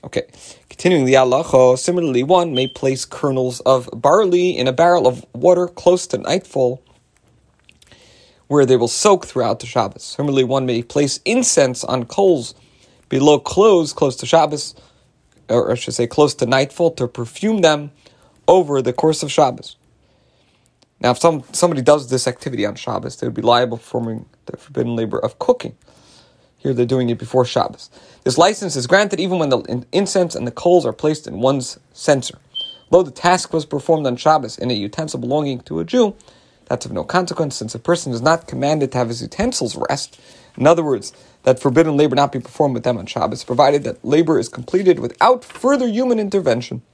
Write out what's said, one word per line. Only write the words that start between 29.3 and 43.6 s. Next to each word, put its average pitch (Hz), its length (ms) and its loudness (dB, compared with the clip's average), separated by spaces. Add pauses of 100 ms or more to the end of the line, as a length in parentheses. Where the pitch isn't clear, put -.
when 156 120 0
the 123 100 2
in-, 123 320 -8
incense 185 420 0
and 123 140 -6
the 120 40 -8
coals 170 320 2
are 120 80 -2
placed 151 360 -4
in 92 140 -10
one's 131 360 -2 (160)
censer. - 460 -2 (500)
Though 185 140 6
the 143 80 -6
task 175 420 0
was 156 140 -4
performed 151 400 0
on 123 80 -2
Shabbos 151 420 0
in 127 140 -4
a - 20 0
utensil 107 460 -6
belonging 135 460 -4
to 165 140 -6
a 165 60 -4
Jew, 220 300 2 (500)
that's - 220 -6
of - 40 -10
no - 120 -6
consequence, 170 520 -4
since - 200 -10
a 123 40 -12
person 170 320 -2
is 117 120 -6
not 165 240 0
commanded 139 440 -2
to 131 60 -4
have 120 120 -2
his 117 120 -10
utensils - 560 -6 (100)
rest. - 320 -8 (380)
In 127 80 0
other 165 180 6
words, 135 300 -4 (300)
that 127 160 2
forbidden 151 380 2
labor 143 180 2
not 143 160 2
be 135 80 -6
performed 139 340 -2
with 117 100 -6
them 123 140 -2
on - 80 -10
Shabbos, - 380 -4
provided 143 400 2